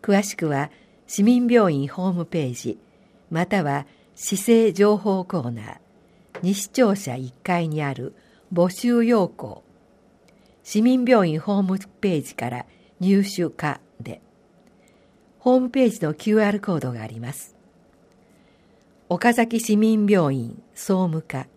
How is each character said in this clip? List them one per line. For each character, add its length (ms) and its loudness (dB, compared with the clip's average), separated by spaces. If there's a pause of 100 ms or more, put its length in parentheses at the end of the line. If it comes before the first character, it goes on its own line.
詳 200 2
し 140 -6
く 120 -4
は 240 -2 (360)
市 160 0
民 240 4
病 260 4
院 140 -2
ホ 220 -4
ー 40 -2
ム 120 -4
ペ 200 -4
ー 80 -4
ジ、 240 -8 (520)
ま 160 -2
た 180 0
は 220 -4 (300)
市 200 -6
政 360 4
情 240 4
報 300 -2
コ 160 -4
ー 80 -6
ナ 120 -10
ー、 160 -16 (640)
西 280 -2
庁 260 2
舎 200 -8
一 180 -10 (100)
階 240 -2
に 160 -4
あ 100 -4
る 220 -10 (380)
募 160 2
集 340 0
要 240 2
項、 360 -14 (1000)
市 180 -2
民 220 4
病 240 4
院 120 -2
ホ 200 -2
ー 40 0
ム 160 -2
ペ 400 -4
ー 40 -6
ジ 120 -14
か 140 -6
ら 160 -10 (340)
入 240 2
手 260 -4
か 320 -6 (180)
で、 220 -14 (1200)
ホ 180 4
ー 40 6
ム 80 -4
ペ 180 2
ー 20 4
ジ 140 -6
の 100 -2
キ 200 -2
ュ 60 4
ー 60 4
ア 40 2
ー 40 0
ル 80 -4
コ 140 -2
ー 40 -2
ド 140 -6
が 80 -10
あ 60 -10
り 120 -14
ま 140 -10
す。 220 -18 (1500)
岡 240 2
崎 260 0
市 180 0
民 280 2
病 300 4
院 260 -8 (140)
総 320 0
務 140 -4
課 360 -10